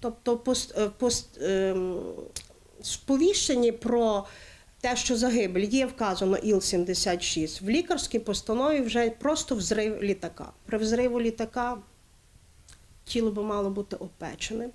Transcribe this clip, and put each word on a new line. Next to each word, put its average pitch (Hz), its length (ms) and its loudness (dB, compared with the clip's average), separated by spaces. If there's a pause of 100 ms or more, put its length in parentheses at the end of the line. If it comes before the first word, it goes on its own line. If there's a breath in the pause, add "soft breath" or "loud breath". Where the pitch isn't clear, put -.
Тобто 240 320 -2
пос-, 247 400 -2
е, 208 140 2 (100)
пос-, 247 240 0 (160)
ем, 185 600 0 (800)
сповіщенні 269 880 2
про 226 520 2 (560 loud breath)
те, 247 160 0
що 247 200 0
загибель, 220 440 2
є 240 260 2
вказано 190 500 0
іл 208 240 4
сімдесят 180 640 0
шість. - 400 -2
В 190 60 -4
лікарській 285 500 0
постанові 240 640 0
вже 233 300 2
просто 277 440 -2
взрив 214 480 -2
літака. 196 500 -4 (140)
При 220 120 -2
взриву 240 420 2
літака 233 580 -2 (1300)
тіло 226 260 0
би 208 120 -4
мало 208 280 0
бути 202 260 -6
опечене 220 800 -8